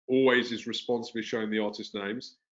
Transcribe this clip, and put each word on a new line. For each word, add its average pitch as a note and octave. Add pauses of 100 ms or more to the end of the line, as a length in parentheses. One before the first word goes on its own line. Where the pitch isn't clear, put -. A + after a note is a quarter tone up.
always B2
is A2
responsibly A2+
showing A2
the G#2+
artist G#2
names. G#2 (220)